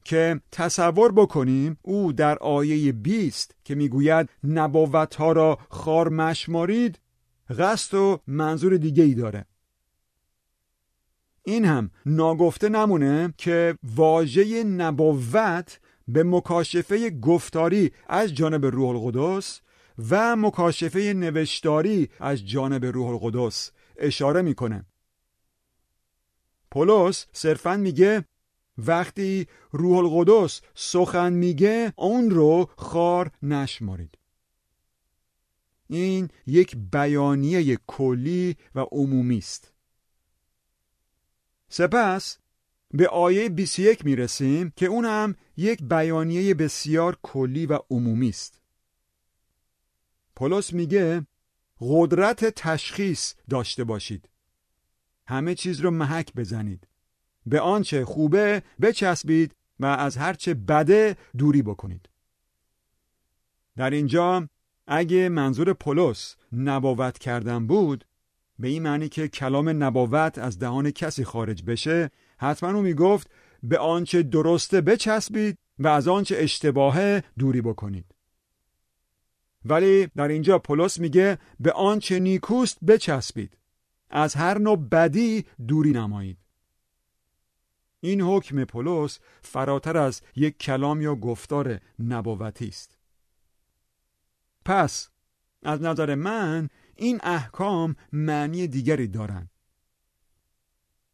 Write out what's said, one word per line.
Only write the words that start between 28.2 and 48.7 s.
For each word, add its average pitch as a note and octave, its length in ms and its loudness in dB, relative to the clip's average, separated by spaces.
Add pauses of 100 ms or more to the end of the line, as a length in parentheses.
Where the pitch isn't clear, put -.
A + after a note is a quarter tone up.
وقتی F3 720 -2 (240)
روح F3+ 260 2
القدس F3 640 4 (140)
سخن F3 580 0
میگه F3+ 640 2
اون A3+ 340 0
رو E3 480 4
خار F3 540 0 (120)
نشمارید. A#2 760 -6 (1700)
این F#3 400 -4 (180)
یک D#3+ 300 4 (140)
بیانیه C#3+ 840 2 (100)
کلی D3 680 -2 (200)
و B2+ 40 -6
عمومی C3 580 0
است. - 360 -12 (2000)
سپس F#3+ 680 0 (540)
به E3 160 4
آیه F#3 420 2
بیست F3+ 300 -4
و - 20 -2
یک G#3+ 240 4
می‌رسیم C#3 720 -2
که F#3 100 -2
اون A3+ 200 0
هم G#3+ 300 -2 (220)
یک G3 260 -2
بیانیه E3 720 0
بسیار D#3+ 680 0
کلی C3+ 420 -4
و C#3+ 140 0 (100)
عمومی A#2+ 400 0
است. - 320 -12 (1700)